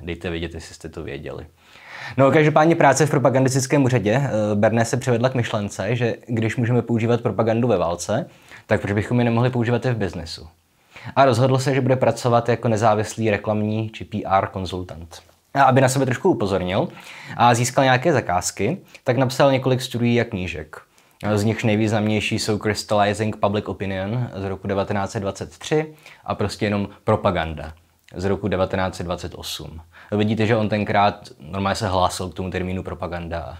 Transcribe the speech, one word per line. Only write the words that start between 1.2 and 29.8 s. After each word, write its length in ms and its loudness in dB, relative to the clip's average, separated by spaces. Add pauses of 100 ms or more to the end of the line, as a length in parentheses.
No, 140 6
každopádně 460 6
práce 300 6
v 40 -2
propagandistickém 760 2
úřadě, 400 2
eh, 60 -2 (240)
Bernays 340 2
se 80 -2
přivedla 320 2
k 60 -2
myšlence, 600 -2
že 200 -2 (100)
když 300 0
můžeme 260 2
používat 380 0
propagandu 480 0
ve 80 4
válce, 540 -2 (360)
tak 140 2
proč 120 -2
bychom 260 0
ji 60 2
nemohli 260 2
používat 360 0
i 40 2
v 60 0
biznesu? 520 -6 (680)
A 80 6
rozhodl 340 4
se, 160 0
že 60 2
bude 160 2
pracovat 520 2
jako 200 0
nezávislý 640 2
reklamní 600 -2
či 140 -14
P 200 -6
R 220 2
konzultant. 760 -10 (320)
A 80 4
aby 180 6
na 80 6
sebe 180 0
trošku 240 2
upozornil 580 0 (480)
a 180 6
získal 300 2
nějaké 280 4
zakázky, 680 -2 (260)
tak 120 0
napsal 360 4
několik 280 0
studií 400 0
a 40 0
knížek. 520 -8 (580)
Z 100 2
nichž 200 0
nejvýznamnější 760 0
jsou 200 -2
Crystallizing 800 0
Public 280 0
Opinion 720 -6
z 100 -6
roku 240 -6
devatenáct 420 -2
set 100 -6
dvacet 380 -8
tři 360 -2 (300)
a 100 -6
prostě 320 -4
jenom 220 0 (160)
Propaganda, 680 0 (420)
z 100 -6
roku 240 -2
devatenáct 480 -2
set 80 -8
dvacet 300 -8
osm. 460 -12 (320)